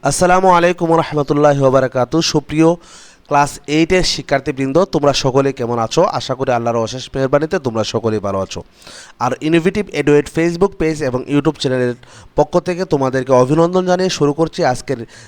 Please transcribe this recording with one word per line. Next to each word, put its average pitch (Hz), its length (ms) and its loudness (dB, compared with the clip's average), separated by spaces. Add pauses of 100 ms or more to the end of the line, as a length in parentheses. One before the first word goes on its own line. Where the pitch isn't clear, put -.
আসসালামু 185 440 2
আলাইকুম 170 480 2
রহমতুল্লাহি 147 640 2
ওয়া 135 100 4
বারাকাতুহু। 131 520 0
সুপ্রিয় 160 540 0 (500)
ক্লাস 143 400 0
এইটের 160 360 2
শিক্ষার্থীবৃন্দ, 139 840 -2
তোমরা 143 280 0
সকলে 135 400 0
কেমন 120 260 -4
আছো? 117 260 0
আশা 139 300 -4
করি 131 180 -4
আল্লাহর 117 240 -2
অশেষ 117 380 -6
মেহেরবানিতে 147 440 0
তোমরা 113 260 -2
সকলেই 107 340 -2
ভালো 98 220 -4
আছো। 95 220 -8 (560)
আর 123 220 0
ইনোভেটিভ 170 480 0
এডুয়েট 147 480 2
Facebook 170 320 0
পেজ 160 340 -4
এবং 127 200 -2
YouTube 143 300 0
চ্যানেলের 127 420 -2 (420)
পক্ষ 151 240 2
থেকে 180 240 -4
তোমাদেরকে 135 480 0
অভিনন্দন 165 540 2
জানিয়ে 180 240 0
শুরু 147 220 0
করছি 160 320 -2
আজকের, 123 420 -4 (220)